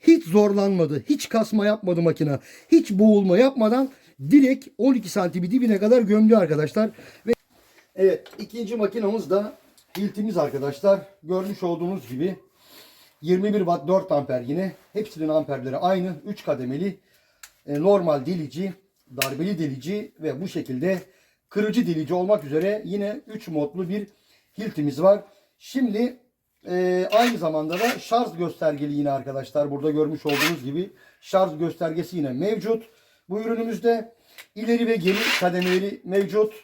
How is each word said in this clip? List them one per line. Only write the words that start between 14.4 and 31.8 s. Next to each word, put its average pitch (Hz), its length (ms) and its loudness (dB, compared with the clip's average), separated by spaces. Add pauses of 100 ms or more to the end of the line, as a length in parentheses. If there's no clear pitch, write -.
yine. 160 320 -4 (200)
Hepsinin 156 360 -6
amperleri 139 480 -2
aynı. 185 380 0 (120)
Üç 202 180 -12
kademeli, 143 560 -4 (680)
e, 143 140 -4
normal 165 460 2
delici, 170 460 -6 (440)
darbeli 139 420 -4
delici 151 640 -6
ve 143 200 -6
bu 185 80 -8
şekilde 170 500 -4 (500)
kırıcı 214 380 0
delici 156 280 -2
olmak 185 300 0
üzere 175 400 -2
yine 202 420 -6
üç 214 220 -14
modlu 160 400 -4
bir 202 180 -6 (520)
hiltimiz 151 440 -4
var. 196 220 6 (340)
Şimdi, 247 580 -2 (500)
e, 180 460 0
aynı 226 260 4
zamanda 156 420 -2
da 233 80 2
şarj 226 500 -2
göstergeli 151 540 -4
yine 143 180 -2
arkadaşlar. 135 600 -4
Burada 143 200 -2
görmüş 151 360 -2
olduğunuz 147 380 -2
gibi 160 260 -6 (300)
şarj 185 380 0
göstergesi 165 580 -6